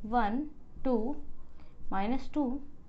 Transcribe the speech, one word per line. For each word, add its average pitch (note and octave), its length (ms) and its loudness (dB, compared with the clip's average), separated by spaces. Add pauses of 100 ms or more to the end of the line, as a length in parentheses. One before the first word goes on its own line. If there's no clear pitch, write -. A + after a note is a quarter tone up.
वन, A3 360 2 (440)
टू, B3 320 4 (760)
माइनस G#3 420 2
टू, C#4 260 2 (280)